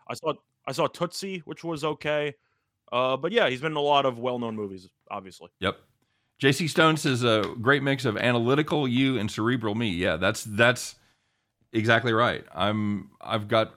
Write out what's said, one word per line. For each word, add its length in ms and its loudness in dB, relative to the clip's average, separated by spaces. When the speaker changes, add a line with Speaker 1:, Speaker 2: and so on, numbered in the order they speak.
Speaker 1:
I 60 -8
saw, 200 -4
I 60 -6
saw 120 0
Tootsie, 600 -6
which 180 -14
was 200 -6
okay. 520 -4
Uh, 260 0
but 140 -4
yeah, 180 2
he's 120 -4
been 100 -4
in 60 -4
a 40 -2
lot 240 4
of 140 0
well-known 360 -4
movies, 320 -10
obviously. 400 -12
Speaker 2:
Yep. 200 -2
J 120 4
C 160 0
Stone 300 4
says, 260 0
"A 380 2
great 220 2
mix 200 -2
of 140 0
analytical 680 2
you 320 2
and 140 -4
cerebral 440 0
me." 160 -2
Yeah, 260 0
that's, 260 0
that's 520 2
exactly 400 4
right. 320 2
I'm, 580 -2
I've 260 -6
got, 300 0